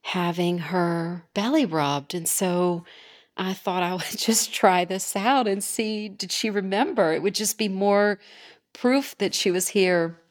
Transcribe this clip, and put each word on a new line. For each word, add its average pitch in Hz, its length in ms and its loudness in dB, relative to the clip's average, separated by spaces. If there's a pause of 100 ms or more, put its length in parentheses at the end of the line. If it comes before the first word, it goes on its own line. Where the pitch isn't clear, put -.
having 175 560 -2
her 170 640 -2 (100)
belly 254 320 2
rubbed." 143 480 -2
And 170 140 -6
so 180 580 0 (500)
I 185 180 -4
thought 185 300 -2
I 175 120 -2
would 170 80 -6
<laughs> - 140 -8
just - 360 0
try 180 320 4
this 190 300 -6
out 233 320 2
and 196 160 -2
see, 214 460 -4
did 190 220 -10
she - 180 -2
remember? 196 640 2
It 151 80 0
would 196 140 -2
just 214 220 -2
be 220 100 0
more 202 520 2 (540)
proof 269 440 0
that 202 160 -2
she - 180 0
was 185 180 -2
here. 175 480 2 (120)